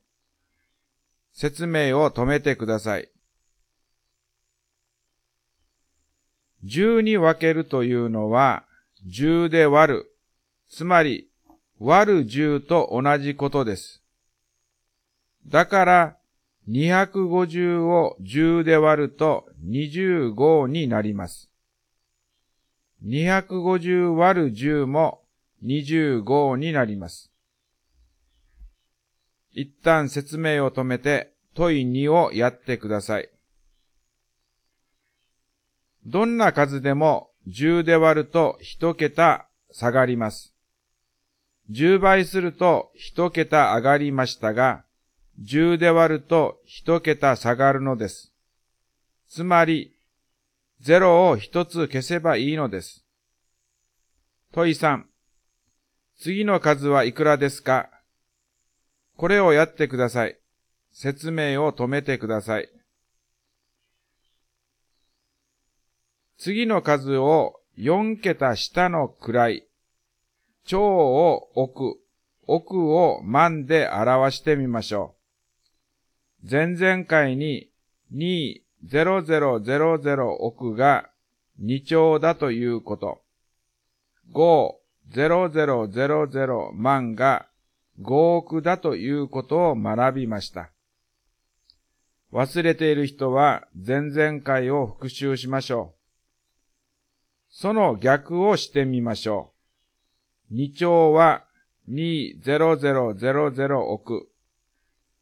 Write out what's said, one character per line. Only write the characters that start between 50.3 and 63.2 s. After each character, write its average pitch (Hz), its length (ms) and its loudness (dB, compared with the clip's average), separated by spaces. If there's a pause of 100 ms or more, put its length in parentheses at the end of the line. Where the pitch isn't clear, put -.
ゼ 156 200 6
ロ 180 280 6
を 139 80 4
一 170 300 -4
つ 165 220 -4
消 131 140 -6
せ 170 180 -6
ば 156 160 0
い 135 160 -2
い 156 40 -4
の 143 120 -4
で 95 140 -8
す。 - 220 -20 (1500)
問 170 180 0
い 156 40 -2
三。 147 340 -2 (1080)
次 196 280 -4
の 196 160 2
数 143 280 2
は 139 160 4
い 123 80 -2
く 156 120 -4
ら 151 120 4
で 139 140 -2
す - 120 -14
か？ 131 280 -2 (1300)
こ 165 120 -2
れ 202 120 4
を 180 120 6
や 151 120 6
っ 160 100 -4
て 147 140 -2
く 127 80 -8
だ 123 120 0
さ 117 180 -2
い。 - 120 -12 (540)
説 143 400 -8
明 147 300 -2
を 151 100 -2
止 123 140 -6
め 143 140 -4
て 139 160 -4
く 113 120 -10
だ 107 120 -4
さ 107 200 -6
い。 - 100 -14 (3750)